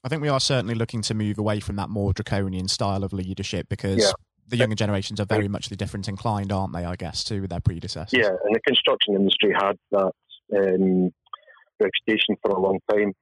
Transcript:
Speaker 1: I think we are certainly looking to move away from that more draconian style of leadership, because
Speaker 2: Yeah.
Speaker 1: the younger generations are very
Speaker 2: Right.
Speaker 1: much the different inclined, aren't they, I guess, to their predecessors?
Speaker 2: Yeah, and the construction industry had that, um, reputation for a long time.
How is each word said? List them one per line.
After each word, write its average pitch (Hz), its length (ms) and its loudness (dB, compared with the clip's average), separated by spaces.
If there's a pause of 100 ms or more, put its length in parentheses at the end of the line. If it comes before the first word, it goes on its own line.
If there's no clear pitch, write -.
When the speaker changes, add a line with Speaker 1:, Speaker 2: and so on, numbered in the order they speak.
Speaker 1:
I 127 60 -6
think 147 140 -2
we 151 60 0
are 135 100 2
certainly 117 340 0
looking 113 300 -2
to 113 100 -4
move 107 240 0
away 104 220 0
from 101 160 -6
that 101 140 -4
more 101 240 0
draconian 95 540 -2
style 98 360 -2
of 95 100 -4
leadership, 95 560 -6
because 98 300 -2
Speaker 2:
Yeah. 101 120 4 (360)
Speaker 1:
the 120 100 -4
younger 110 180 2
generations 101 440 -2
are 104 60 0
very 107 160 2
Speaker 2:
Right. 101 100 -2
Speaker 1:
much - 180 -6
the 104 60 -10
different 101 320 -6
inclined, 101 440 -4
aren't 95 220 -2
they, 87 120 -6
I 87 100 -6
guess, 82 300 -8
to 98 220 -4
their 87 120 -6
predecessors? 95 600 0
Speaker 2:
Yeah, 98 160 4 (100)
and 107 100 4
the 113 60 0
construction - 520 2
industry 98 400 4
had 101 240 2 (140)
that, 95 220 2 (420)
um, 92 580 4 (680)
reputation 107 600 0
for 104 100 2
a 92 80 2
long 95 200 2 (100)
time. 104 320 2